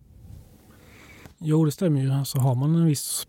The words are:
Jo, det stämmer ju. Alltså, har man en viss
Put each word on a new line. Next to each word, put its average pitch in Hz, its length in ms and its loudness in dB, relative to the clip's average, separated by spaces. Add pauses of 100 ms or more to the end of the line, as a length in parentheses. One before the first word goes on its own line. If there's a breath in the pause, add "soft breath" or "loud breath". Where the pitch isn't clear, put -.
(1400 loud breath)
Jo, 156 260 2
det 147 80 0
stämmer 156 280 0
ju. 135 120 0
Alltså, 139 260 -2
har 131 160 2
man 143 200 0
en 165 120 4
viss - 420 -2